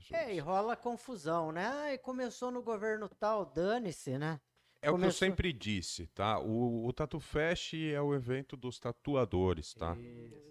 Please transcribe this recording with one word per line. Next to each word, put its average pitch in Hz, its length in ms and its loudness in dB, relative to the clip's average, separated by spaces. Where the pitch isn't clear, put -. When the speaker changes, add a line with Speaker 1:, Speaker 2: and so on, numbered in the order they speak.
Speaker 1:
É, 294 240 -2
e 175 40 -2
rola 190 360 0
confusão, 170 760 -2
né? 175 140 -2
"Ai, 285 320 -4
começou 254 520 -4
no 247 120 -6
governo 220 440 -2
tal, 208 380 0
dane-se", 175 720 0
né? 151 240 -2
Speaker 2:
É - 20 -
o - 20 -20
que 147 80 2
eu 156 40 6
Speaker 1:
Começou 180 200 6
Speaker 2:
sempre 180 240 2
disse, 98 540 -2
tá? 101 320 2
O, 117 480 2
o 127 80 0
Tatu 156 260 -2
Fest 165 540 0
é 156 260 0
o 143 140 2
evento 131 420 -2
dos 123 220 -8
tatuadores, 92 960 2
tá? 85 240 -2
Speaker 1:
Isso. 120 360 -14